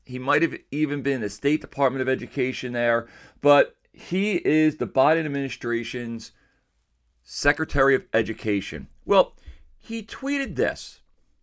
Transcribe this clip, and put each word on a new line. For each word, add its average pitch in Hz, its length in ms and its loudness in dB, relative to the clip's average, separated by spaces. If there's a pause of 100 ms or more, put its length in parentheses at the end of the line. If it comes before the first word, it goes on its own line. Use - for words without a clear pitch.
He 127 140 -10
might 143 240 2
have 131 140 0 (140)
even 143 320 -2
been 131 180 0
the 104 100 -2
State 147 300 0
Department 135 420 0
of 120 60 -2
Education 127 640 -4
there, 117 360 0 (320)
but 143 360 6 (160)
he 196 440 -2
is 156 400 2
the 117 100 -4
Biden 156 380 2
administration's 120 1080 -6 (880)
Secretary 143 720 2
of 127 180 0
Education. 104 760 -2 (160)
Well, - 320 2 (420)
he 226 240 -10
tweeted 269 540 -6
this, - 440 -4 (420)